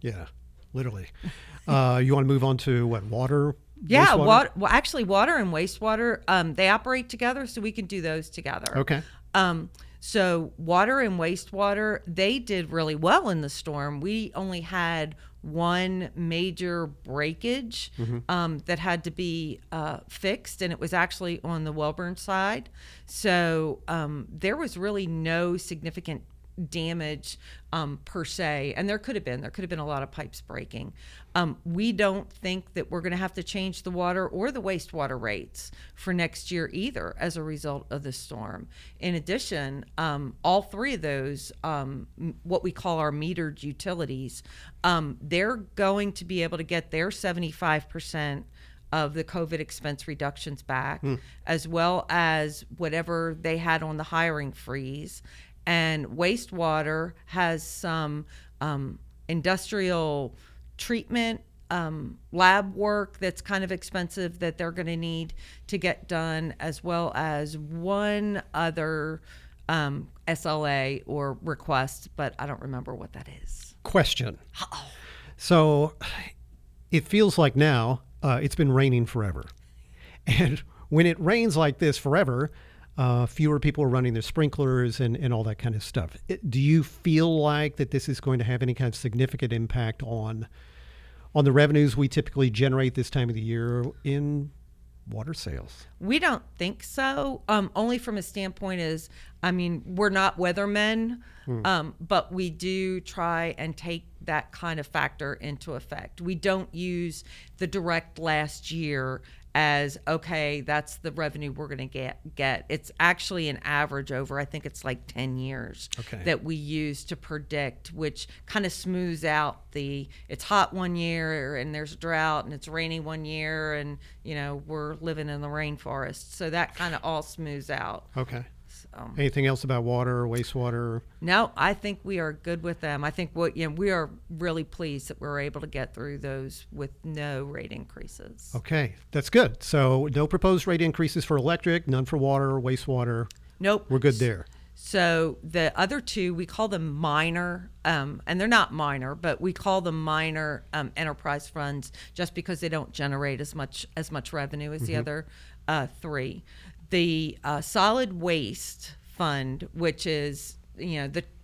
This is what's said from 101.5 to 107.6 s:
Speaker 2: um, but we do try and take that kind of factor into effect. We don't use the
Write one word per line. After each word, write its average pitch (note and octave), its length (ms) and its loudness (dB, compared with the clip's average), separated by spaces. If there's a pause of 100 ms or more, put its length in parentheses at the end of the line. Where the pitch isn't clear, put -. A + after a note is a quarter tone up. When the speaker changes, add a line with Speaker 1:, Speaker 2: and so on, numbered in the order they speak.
Speaker 2:
um, E3+ 360 2
but F3 320 2
we F#3 180 -2
do F#3 500 -2
try E3+ 560 -2
and D#3+ 200 -4
take E3+ 300 -8 (160)
that D3+ 280 -2
kind E3 300 -6
of C#3+ 60 -8
factor C#3+ 480 -2
into D3 400 -8
effect. - 460 -12
We F3+ 140 -4
don't F#3+ 400 0
use F3 480 -4 (360)
the F#3 100 -2